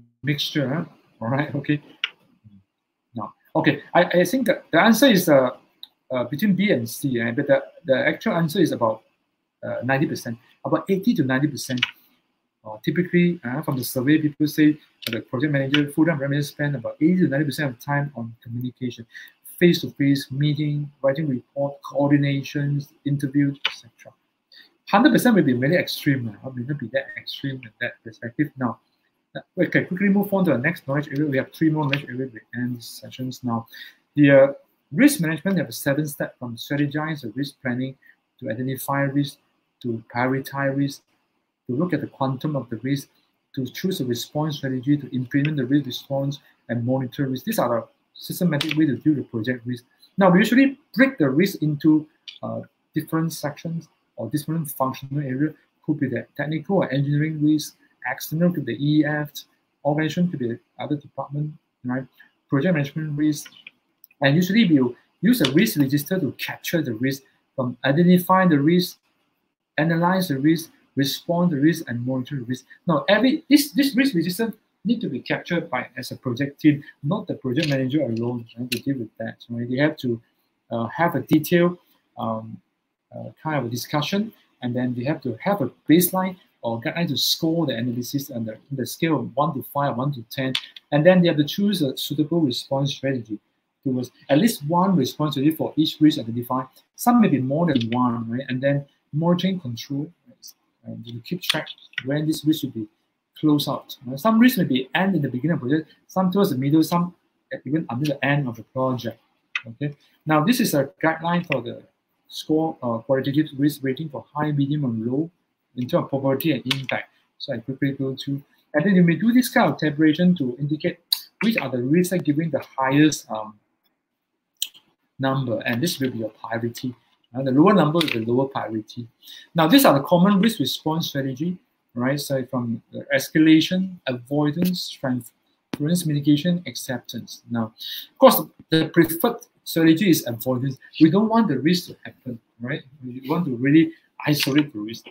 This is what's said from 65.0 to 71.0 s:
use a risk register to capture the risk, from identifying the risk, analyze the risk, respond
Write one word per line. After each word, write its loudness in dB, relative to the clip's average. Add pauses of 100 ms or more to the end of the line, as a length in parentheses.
use 4
a 4
risk 2
register 0
to -2
capture -4
the -4
risk, -4 (320)
from -4
identifying 4
the 4
risk, 2 (800)
analyze 2
the -2
risk, 0 (240)
respond 0